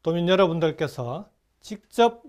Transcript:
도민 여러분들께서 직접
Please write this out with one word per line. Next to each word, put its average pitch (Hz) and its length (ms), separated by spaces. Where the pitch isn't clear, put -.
도민 170 260
여러분들께서 165 960
직접 - 680